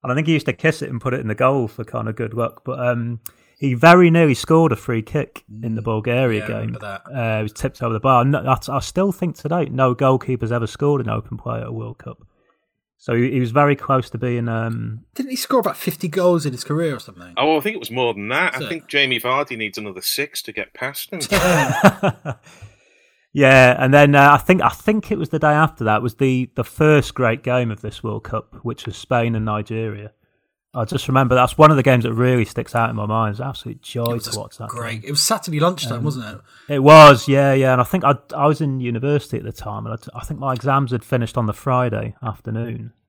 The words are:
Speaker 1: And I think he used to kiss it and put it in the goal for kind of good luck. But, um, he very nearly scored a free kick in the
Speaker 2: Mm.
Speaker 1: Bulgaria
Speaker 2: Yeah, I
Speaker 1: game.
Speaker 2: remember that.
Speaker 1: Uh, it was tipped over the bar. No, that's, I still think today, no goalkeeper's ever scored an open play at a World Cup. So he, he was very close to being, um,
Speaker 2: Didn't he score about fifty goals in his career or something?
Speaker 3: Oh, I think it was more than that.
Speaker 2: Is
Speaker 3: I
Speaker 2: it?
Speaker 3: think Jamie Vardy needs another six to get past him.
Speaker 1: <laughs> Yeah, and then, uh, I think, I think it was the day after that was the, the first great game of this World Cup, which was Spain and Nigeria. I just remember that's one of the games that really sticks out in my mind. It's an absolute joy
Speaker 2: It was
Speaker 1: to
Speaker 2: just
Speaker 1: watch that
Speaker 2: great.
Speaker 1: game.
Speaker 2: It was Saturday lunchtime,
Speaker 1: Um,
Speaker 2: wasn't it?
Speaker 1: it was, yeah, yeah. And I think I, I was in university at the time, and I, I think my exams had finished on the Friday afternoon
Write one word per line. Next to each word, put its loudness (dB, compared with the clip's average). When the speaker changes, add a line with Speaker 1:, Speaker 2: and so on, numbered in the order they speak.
Speaker 1:
And -4
I 0
think -2
he 2
used -2
to -2
kiss -2
it -10
and -8
put -4
it -6
in -8
the -2
goal -2
for -12
kind -8
of -8
good -8
luck. -8
But, -10
um, -4
he -2
very 6
nearly 4
scored 2
a -2
free -4
kick -8
in -4
the -6
Speaker 2:
Mm. -10
Speaker 1:
Bulgaria -2
Speaker 2:
Yeah, -6
I -8
Speaker 1:
game. -6
Speaker 2:
remember -8
that. -14
Speaker 1:
Uh, -4
it -4
was -8
tipped -8
over -2
the -2
bar. 4
No, 2
that's, -2
I -4
still -2
think -6
today, -4
no 0
goalkeeper's -2
ever -2
scored -2
an -6
open -8
play -8
at -10
a -10
World -12
Cup. -18
So -4
he, 0
he 0
was -2
very 2
close -2
to -10
being, -4
um, -6
Speaker 2:
Didn't -8
he -8
score -2
about -2
fifty -8
goals 0
in -4
his -12
career -4
or -12
something? -20
Speaker 3:
Oh, 2
I 0
think -4
it -10
was -14
more -2
than -10
that. -2
Speaker 2:
Is -8
Speaker 3:
I -8
Speaker 2:
it? -10
Speaker 3:
think -10
Jamie 0
Vardy -4
needs -8
another -12
six -8
to -14
get -10
past -12
him. -10
Speaker 1:
<laughs> 0
Yeah, 8
and 2
then, 8
uh, 8
I 8
think, 2
I 2
think -4
it -4
was -6
the -4
day 2
after 0
that 2
was -4
the, 0
the -4
first 2
great -2
game 0
of -10
this -12
World -6
Cup, -10
which -8
was -10
Spain -2
and -2
Nigeria. -6
I -4
just -4
remember 2
that's 2
one 8
of 4
the 2
games 4
that -4
really 2
sticks -10
out 0
in -6
my -6
mind. -2
It's -10
an -8
absolute -14
joy -8
Speaker 2:
It -2
was -8
Speaker 1:
to -10
Speaker 2:
just -8
Speaker 1:
watch -14
that -16
Speaker 2:
great. -12
Speaker 1:
game. -16
Speaker 2:
It -10
was 0
Saturday -2
lunchtime, -2
Speaker 1:
Um, -6
Speaker 2:
wasn't -6
it? -4
Speaker 1:
it 0
was, 10
yeah, 4
yeah. 2
And 2
I 4
think -4
I, 4
I 0
was 2
in -4
university -4
at -8
the -10
time, -12
and -10
I, -12
I -14
think -10
my -4
exams 0
had -4
finished -4
on -2
the -2
Friday -4
afternoon -10